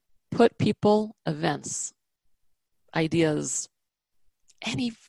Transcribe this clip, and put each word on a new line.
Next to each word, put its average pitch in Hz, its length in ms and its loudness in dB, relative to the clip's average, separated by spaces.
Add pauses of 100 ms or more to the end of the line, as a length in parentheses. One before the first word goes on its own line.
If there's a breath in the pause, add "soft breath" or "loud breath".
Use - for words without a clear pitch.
(300)
Put - 260 4
people, 214 600 2 (100)
events, 151 680 -4 (1000)
ideas, 156 720 0 (960)
any 247 280 -4 (180)